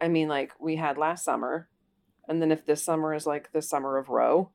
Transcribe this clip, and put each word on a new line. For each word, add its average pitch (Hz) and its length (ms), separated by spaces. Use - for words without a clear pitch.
I 170 80
mean, 160 200
like, 139 320
we 160 160
had 151 220
last 156 260
summer, 135 440
and 165 140
then 156 100
if 156 120
this 151 200
summer 156 300
is, 151 120
like, 147 260
the 156 100
summer 135 360
of 131 100
Roe. 123 460